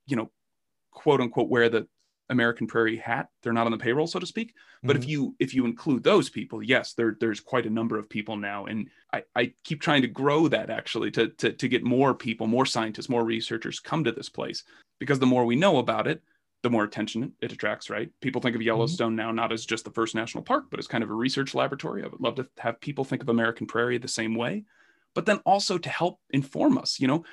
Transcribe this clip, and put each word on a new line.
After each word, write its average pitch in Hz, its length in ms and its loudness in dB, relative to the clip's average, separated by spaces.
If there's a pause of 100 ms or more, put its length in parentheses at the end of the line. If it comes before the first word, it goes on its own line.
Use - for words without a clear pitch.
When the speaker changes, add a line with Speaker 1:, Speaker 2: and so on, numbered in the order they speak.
Speaker 1:
you 123 80 -4
know, 113 160 -4 (640)
quote 139 300 4
unquote, 120 260 0
wear 117 220 6
the, 113 180 0 (420)
American 117 360 2
Prairie 113 300 0
hat. - 320 -6 (140)
They're 120 100 -2
not 117 140 2
on 117 60 2
the 110 60 -4
payroll, 123 280 0
so 190 120 -6
to 185 80 -6
speak. - 280 -8 (280)
But 127 140 4
if 120 60 -2
Speaker 2:
Mm-hmm. 135 80 -6
Speaker 1:
you, 139 280 -2
if 131 160 0
you 127 100 4
include 117 400 -2
those 170 260 6
people, 110 320 -10
yes, 113 320 0
there, 113 260 0
there's 110 200 0
quite 120 260 -2
a 107 40 -4
number 113 280 -2
of 104 100 -10
people 107 280 -6
now. 101 300 -6
And 110 240 -6 (220)
I, - 120 -6 (100)
I 120 180 0 (120)
keep 151 160 -6
trying 147 220 4
to 120 60 0
grow 143 400 2
that 110 220 0
actually 110 420 -4
to, 113 160 2
to, - 240 -2
to - 160 -4
get 120 140 2
more 123 320 4
people, 113 320 -4
more 123 200 4
scientists, 110 420 -4
more 120 160 2
researchers 113 560 -4
come 156 240 -2
to 120 80 2
this - 160 -12
place, - 360 -8 (340)
because 135 200 0
the 131 80 4
more 123 180 6
we 120 120 4
know 170 220 6
about 113 280 2
it, 147 160 -2 (400)
the 123 80 0
more 107 140 4
attention 107 560 -4
it 117 120 -6
attracts, 107 360 -4
right? 107 220 -6 (100)
People 131 200 -2
think 120 160 0
of 113 40 -2
Speaker 2:
Mm-hmm. 113 60 -4
Speaker 1:
Yellowstone 113 500 2
now 113 140 -4
not 113 220 -2
as 113 120 -4
just 113 200 -4
the 110 80 -14
first 113 220 -2
national 113 300 -4
park, 285 260 0
but - 80 -6
as 104 100 -10
kind 117 160 -2
of 104 60 -6
a 107 40 -4
research 131 400 -2
laboratory. 139 480 -2
I - 60 -10
would - 120 -14
love 117 160 -2
to 127 120 -6 (100)
have - 220 -4
people 139 240 -6
think 131 180 -4
of 131 60 -4
American 117 380 0
Prairie 120 320 0
the 127 100 -8
same 113 260 -4
way, 151 300 -4 (500)
but 170 100 -2
then 208 220 2
also 196 320 2
to - 100 -6
help 175 320 -2 (100)
inform 139 460 2
us. - 240 -4
You 131 60 2
know, 156 260 2